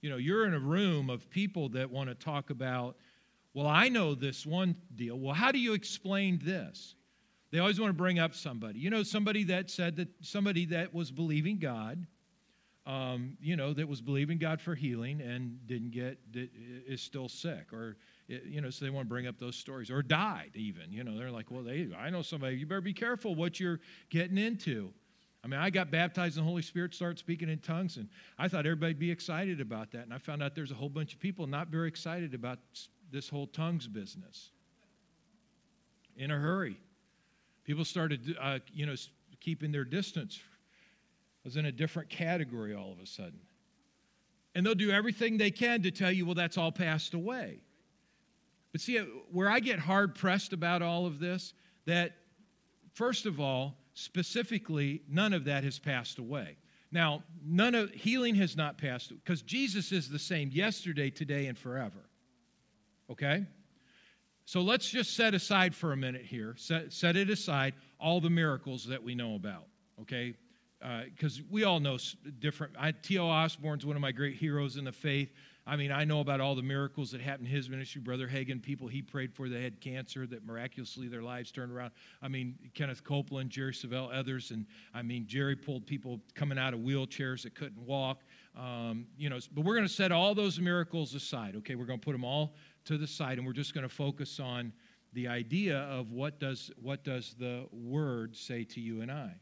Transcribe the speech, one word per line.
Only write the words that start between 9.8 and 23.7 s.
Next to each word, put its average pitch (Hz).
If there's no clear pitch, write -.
that, 175
somebody 196
that 165
was 160
believing 156
God, 135
um, 127
you 156
know, 143
that 151
was 139
believing 143
God 160
for 170
healing 127
and 123
didn't 120
get, 123
that 123
i-, 123
is 127
still 131
sick, 156
or, 113
i-, 127
you 147
know, 127
so 127
they 135
wanna 135
bring 123
up 123
those 123
stories, 127
or 135
died 151
even. 90
You 117
know, 110
they're 123
like, 113
"Well, 127
they, 131
I 123
know 175
somebody." 135
You 143
better 190
be 190
careful 233
what 170
you're 175